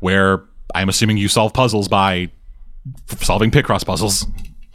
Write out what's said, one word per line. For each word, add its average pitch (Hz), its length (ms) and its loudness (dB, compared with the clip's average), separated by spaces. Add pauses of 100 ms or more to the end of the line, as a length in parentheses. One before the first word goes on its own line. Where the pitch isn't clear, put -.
where 95 440 2 (300)
I'm 92 140 0
assuming 107 280 2
you 101 120 0
solve 110 260 2
puzzles 110 340 2
by 95 420 0 (800)
f-, - 120 -8
solving 110 280 2
Picross 113 360 2
puzzles. 95 400 -2 (480)